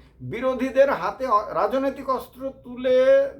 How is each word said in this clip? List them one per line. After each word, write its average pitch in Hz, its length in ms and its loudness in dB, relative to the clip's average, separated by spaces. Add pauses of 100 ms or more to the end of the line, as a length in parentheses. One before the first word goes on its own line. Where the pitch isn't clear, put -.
(200)
বিরোধীদের 262 720 0
হাতে 202 360 -4
অ-, 214 220 0
রাজনৈতিক 269 600 -2
অস্ত্র 254 300 -8 (240)
তুলে 254 340 0 (420)